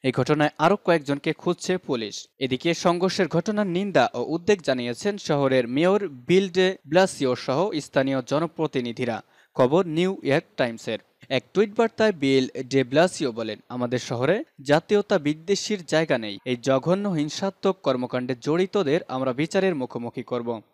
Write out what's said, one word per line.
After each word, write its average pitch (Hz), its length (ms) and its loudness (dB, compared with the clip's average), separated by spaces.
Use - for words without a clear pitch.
এই 131 80 0
ঘটনায় 147 460 2
আরও 170 180 4
কয়েকজনকে 151 580 0
খুঁজছে 180 440 -4
পুলিশ। 113 500 -6
এদিকে 131 340 -2
সংঘর্ষের 175 540 0
ঘটনার 208 400 -2
নিন্দা 170 460 2
ও 120 60 -6
উদ্বেগ 170 420 0
জানিয়েছেন 127 560 -4
শহরের 131 500 2
মেয়র 180 400 2
বিল 175 420 2
ডে 185 360 2
ব্লাসিও 143 500 2
সহ 156 400 -2
স্থানীয় 135 520 -2
জনপ্রতিনিধিরা। 131 960 -4
খবর 143 320 4
নিউ 175 380 0
ইয়র্ক 139 220 0
টাইমসের। 113 420 -4
এক 131 140 -2
টুইট 202 240 0
বার্তায় 220 340 2
বিল 135 360 2
ডে 131 200 2
ব্লাসিও 143 480 2
বলেন, 110 280 -6
"আমাদের 123 300 -2
শহরে 139 440 -2
জাতীয়তা 175 580 2
বিদ্বেষীর 165 680 -4
জায়গা 156 320 0
নেই। 104 280 -8
এই 127 100 -2
জঘন্য 139 540 0
হিংসাত্মক 185 720 -2
কর্মকাণ্ডে 127 580 -2
জড়িতদের 175 680 0
আমরা 131 260 -4
বিচারের 180 420 0
মুখোমুখি 120 480 -8
করব।" 117 380 -6